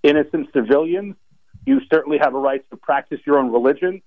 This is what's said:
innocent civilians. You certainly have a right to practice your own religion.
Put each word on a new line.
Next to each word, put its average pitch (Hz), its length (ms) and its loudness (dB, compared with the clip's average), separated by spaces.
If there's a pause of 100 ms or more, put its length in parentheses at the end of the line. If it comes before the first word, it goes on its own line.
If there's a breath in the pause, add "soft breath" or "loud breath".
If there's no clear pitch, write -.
innocent 147 500 0
civilians. 160 600 -2 (500)
You 135 160 2 (120)
certainly 151 260 0
have 139 160 0
a 139 40 -6
right 135 320 -4
to 127 60 -18
practice 139 480 -6
your 143 140 2
own 127 140 0
religion. 143 540 0